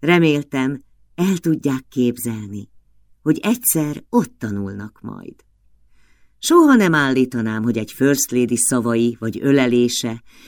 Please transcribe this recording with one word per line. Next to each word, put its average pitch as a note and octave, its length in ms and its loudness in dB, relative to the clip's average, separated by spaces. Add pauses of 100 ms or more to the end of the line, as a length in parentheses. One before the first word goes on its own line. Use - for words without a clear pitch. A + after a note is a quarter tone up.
Reméltem, C#3+ 800 0 (320)
el F#3 220 -2
tudják C#3+ 520 -2
képzelni, A2 800 -4 (540)
hogy D#3 160 0
egyszer E3 720 -4
ott - 300 -2
tanulnak G2+ 640 -10
majd. G1+ 340 -16 (1040)
Soha D#4 360 6
nem F#3+ 200 4
állítanám, B2+ 680 0
hogy A2+ 160 -2
egy G#2+ 140 -8
first C#3 380 0
lady B2 260 0
szavai A#2 600 0
vagy A2 240 -6
ölelése A#2+ 800 0 (260)